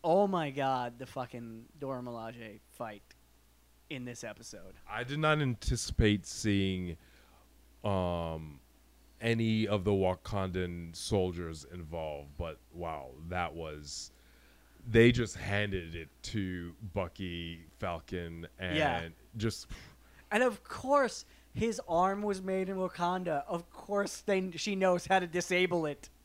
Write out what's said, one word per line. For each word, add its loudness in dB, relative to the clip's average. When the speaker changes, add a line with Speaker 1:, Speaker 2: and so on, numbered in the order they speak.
Speaker 1:
oh 6
my 0
God, 0
the -10
fucking -10
Dora -6
Milaje -10
fight -10
in -6
this -10
episode. -14
Speaker 2:
I -4
did -4
not 4
anticipate 2
seeing, 0
um, -2
any 2
of 2
the 4
Wakandan 0
soldiers 0
involved, -6
but -6
wow, -8
that -2
was, -10
they 10
just 0
handed -2
it -8
to -4
Bucky, -4
Falcon, -6
and -2
Speaker 1:
Yeah. 2
Speaker 2:
just -4
Speaker 1:
And 4
of 0
course, 0
his 0
arm 4
was 0
made 0
in -4
Wakanda. 0
Of -4
course, -2
they, 2
she -2
knows 4
how 6
to 0
disable 2
it. -6